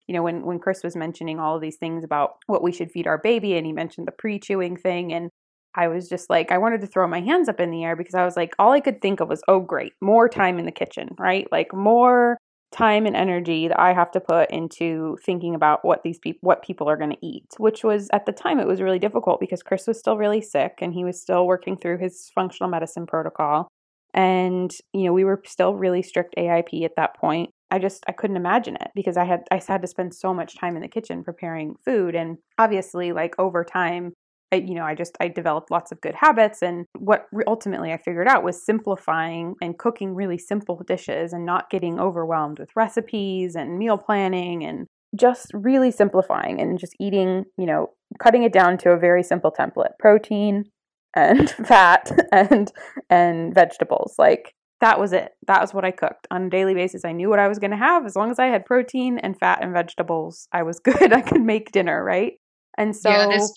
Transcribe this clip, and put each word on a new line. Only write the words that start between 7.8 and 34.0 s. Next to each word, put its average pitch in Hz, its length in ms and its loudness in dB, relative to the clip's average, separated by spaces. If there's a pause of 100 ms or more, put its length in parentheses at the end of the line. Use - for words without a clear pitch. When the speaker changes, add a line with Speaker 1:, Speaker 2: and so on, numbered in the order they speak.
Speaker 1:
air, 165 100 -4
because 170 200 -8
I 180 100 2
was 180 120 -2
like, 170 220 -4
all 214 140 6
I 285 80 4
could 269 220 -2
think 196 180 -2
of 165 80 -2
was, 156 200 -6
"Oh, 190 120 6
great, 170 400 -6
more 226 280 4
time 185 300 0
in 170 60 -6
the 165 80 -8
kitchen," - 460 -10
right? 185 340 -2
Like, 165 220 -2
more 240 640 4 (340)
time 220 340 2
and 190 80 0
energy 170 540 -2
that - 100 0
I 180 140 6
have 175 200 2
to 185 80 -2
put 165 300 2
into 160 720 -6
thinking 170 300 -4
about 151 300 2
what 175 180 0
these 170 160 -8
peop-, - 220 -10
what 185 240 2
people 160 240 -6
are 151 80 0
gonna 151 260 -6
eat, 160 240 -14 (120)
which 214 260 -2
was, 208 280 -2
at 202 120 0
the 208 80 -4
time, 320 260 -4
it 208 80 -2
was 190 140 -2
really 190 180 0
difficult 190 420 -2
because 180 220 -6
Chris - 240 -6
was 226 120 -4
still 220 180 0
really 208 240 0
sick - 400 -4
and 180 120 -6
he 180 120 -6
was 180 160 -8
still 180 260 0
working 185 300 -2
through 175 220 -6
his 185 360 -10
functional 185 360 -4
medicine 165 360 -8
protocol. 160 640 -4 (460)
And, 185 600 0 (180)
you 196 120 -2
know, 175 80 0
we 190 120 2
were 190 220 -2
still 185 280 0
really 185 280 -2
strict 175 340 -6
A 175 140 -2
I 170 120 2
P 165 220 -8
at 160 120 -6
that - 200 -2
point. 165 340 -4 (200)
I 190 80 0
just, 190 300 -4
I 175 40 -6
couldn't 196 240 -6
imagine 185 400 -2
it, - 180 -10
because 185 240 -4
I 180 60 2
had, 175 260 -2
I 190 160 0
had 196 160 -2
to 185 60 -6
spend 185 260 -8
so 185 200 -6
much 170 220 -10
time 175 200 -6
in 160 60 -10
the - 60 -12
kitchen 175 340 -10
preparing 165 520 -10 (100)
food. 190 300 -2
And 165 240 -6 (200)
obviously, 190 540 0
like, 170 260 -4
over 175 240 0
time, 175 520 -4 (360)